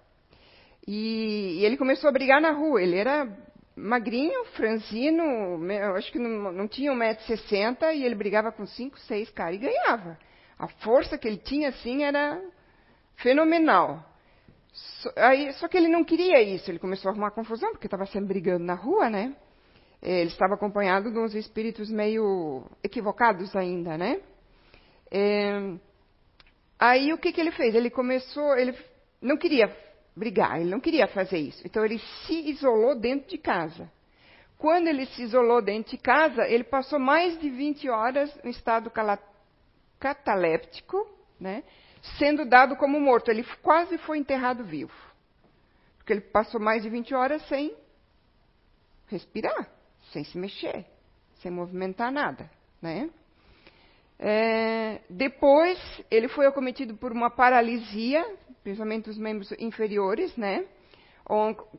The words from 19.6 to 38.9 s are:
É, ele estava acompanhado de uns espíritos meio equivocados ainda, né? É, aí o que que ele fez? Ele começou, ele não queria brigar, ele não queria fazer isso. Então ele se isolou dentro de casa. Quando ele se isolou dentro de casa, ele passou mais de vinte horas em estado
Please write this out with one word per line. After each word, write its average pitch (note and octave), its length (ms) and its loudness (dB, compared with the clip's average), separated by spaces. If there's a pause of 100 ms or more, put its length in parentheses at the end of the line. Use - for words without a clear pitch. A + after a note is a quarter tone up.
É, F3+ 180 0
ele E3+ 80 0
estava F#3+ 240 0
acompanhado G3+ 580 0
de A3 80 -4
uns A3+ 160 -4
espíritos A3 560 -6
meio G#3 720 -2 (220)
equivocados G3+ 720 -2
ainda, F3 400 -4
né? A#3 240 -2 (920)
É, G3+ 680 -2 (1000)
aí C4 320 6
o E4 60 0
que E4 160 -2
que - 80 -2
ele D#4+ 120 0
fez? A#3 220 2
Ele A#3+ 140 4
começou, B3+ 680 0
ele B3+ 220 0 (420)
não C#4+ 200 0
queria A#3+ 360 2 (400)
brigar, F3+ 460 0
ele F3 80 -2
não G3 120 -2
queria D#4 260 2
fazer G3 320 -4
isso. - 280 -8
Então G#3+ 160 -4
ele A3 160 -2
se D#4 520 -6
isolou B3+ 440 2
dentro B3+ 360 -4
de F4 80 -10
casa. E3+ 520 -4 (680)
Quando E4 300 4
ele C4+ 180 -2
se - 160 -14
isolou A#3 400 4
dentro G#3 300 -4
de C4 60 -10
casa, C4 500 2
ele A#3 160 2
passou C4+ 340 -2
mais E4 420 2
de D4+ 80 -4
vinte C#4 400 -6
horas C4 420 0 (140)
em A#3+ 60 -6
estado A3+ 400 -2